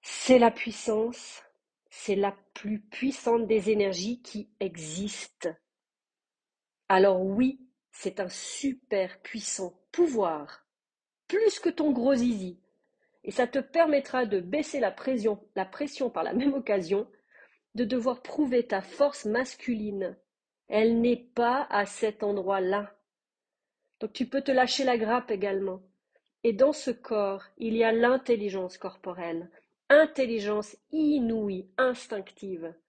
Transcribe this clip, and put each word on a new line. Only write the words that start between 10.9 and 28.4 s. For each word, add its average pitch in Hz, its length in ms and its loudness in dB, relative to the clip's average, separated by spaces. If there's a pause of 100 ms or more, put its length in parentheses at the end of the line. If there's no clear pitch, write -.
plus 415 320 2
que 349 100 0
ton 302 220 0
gros 247 220 2
zizi. 214 460 0 (640)
Et - 80 -8
ça 247 160 0
te 277 100 -4
permettra 269 720 2
de 196 120 0
baisser 277 400 -4
la 202 120 0
pression, 220 520 -2 (120)
la 190 100 -2
pression 285 460 -6
par 165 120 -4
la - 100 -4
même 269 200 2
occasion, 202 540 -2 (680)
de 233 100 -2
devoir 247 380 -2
prouver 247 460 0
ta 190 160 -2
force - 420 0
masculine. 214 920 -4 (520)
Elle 233 340 4
n'est 240 340 0
pas 247 360 0
à 202 160 0
cet 214 340 -4
endroit-là. 196 760 -2 (1040)
Donc 220 140 -8
tu 240 140 -4
peux 269 140 -2
te 269 100 -2
lâcher 254 320 2
la 247 160 2
grappe 233 320 0
également. 196 500 -2 (600)
Et 233 100 4
dans 269 200 4
ce 262 180 -6
corps, 202 520 -4 (140)
il 226 180 -4
y 226 80 4
a 226 80 4
l'intelligence 226 840 0